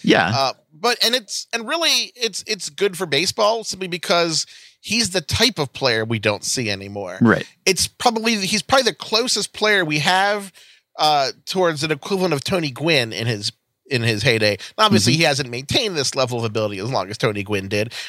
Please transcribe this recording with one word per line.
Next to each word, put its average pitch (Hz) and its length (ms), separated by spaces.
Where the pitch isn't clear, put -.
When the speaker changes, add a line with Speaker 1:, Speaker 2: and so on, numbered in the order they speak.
Speaker 1:
Yeah. 113 320
Speaker 2:
Uh, 135 180
but, 220 300
and 226 100
it's, - 380
and 233 160
really, 285 480
it's, 220 300
it's 190 240
good 190 260
for 185 100
baseball 208 580
simply 185 220
because 170 600
he's 214 300
the 185 100
type 220 380
of 143 160
player 113 320
we 113 120
don't 104 240
see 113 280
anymore. 98 500
Speaker 1:
Right. 110 260
Speaker 2:
It's 185 200
probably, 226 500
he's 190 260
probably 269 280
the - 60
closest 226 560
player 208 320
we 151 140
have, 190 540
uh, 147 340
towards 165 400
an 156 80
equivalent 185 400
of 139 100
Tony 160 280
Gwynn 127 420
in 113 140
his, 113 260
in 123 120
his 110 200
heyday. 107 340
Now, 214 80
obviously, 131 260
Speaker 1:
Mm-hmm. 160 80
Speaker 2:
he 165 40
hasn't 139 260
maintained 165 460
this 135 180
level 123 240
of 113 60
ability 107 340
as 110 120
long 98 200
as 107 80
Tony 104 240
Gwynn 98 260
did. 107 240